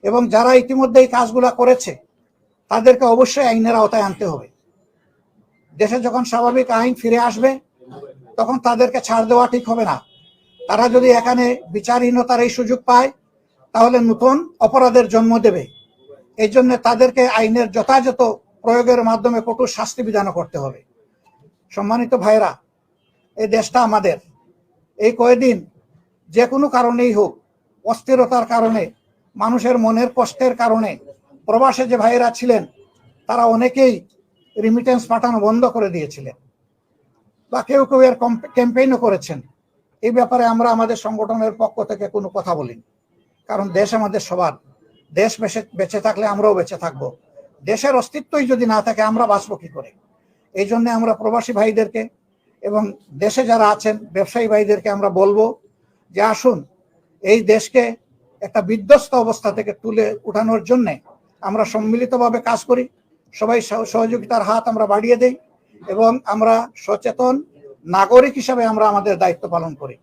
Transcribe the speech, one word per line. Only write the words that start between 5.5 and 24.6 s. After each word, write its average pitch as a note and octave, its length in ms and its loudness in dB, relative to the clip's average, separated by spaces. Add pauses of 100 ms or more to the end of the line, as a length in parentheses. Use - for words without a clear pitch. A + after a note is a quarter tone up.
দেশে G#3+ 240 0
যখন A#3+ 260 -2
স্বাভাবিক B3 360 0 (120)
আইন B3 220 0
ফিরে A#3 180 2 (100)
আসবে, A#3+ 220 0 (880)
তখন B3+ 180 -2 (120)
তাদেরকে B3 400 0
ছাড় A3+ 240 0
দেওয়া A#3+ 220 4
ঠিক B3 180 -2
হবে A#3 180 -2
না। C#3 60 -2 (680)
তারা G#3 240 0 (100)
যদি B3+ 140 6 (100)
এখানে B3 260 0 (300)
বিচারহীনতার A#3+ 720 0
এই A#3 120 -2
সুযোগ B3 220 -2 (100)
পায়, B3 200 4 (640)
তাহলে A#3+ 240 4 (120)
নতুন B3 260 4 (320)
অপরাধের B3 460 4
জন্ম A3+ 200 4 (120)
দেবে। F3+ 180 2 (800)
এই G#3+ 120 0
জন্য B3+ 160 4 (160)
তাদেরকে B3 360 2 (160)
আইনের A3+ 360 0
যথাযথ B3+ 440 0 (440)
প্রয়োগের A#3+ 460 2
মাধ্যমে A3+ 380 -2
কঠোর A#3+ 300 -4
শাস্তি A3 300 -8
বিধানও G3+ 300 -4
করতে E3 260 -8
হবে। C3 160 -10 (960)
সম্মানিত A3+ 380 -2 (120)
ভাইরা, G#3+ 260 2 (840)
এই A3 200 -4
দেশটা A3 300 -2
আমাদের। G3+ 300 0 (840)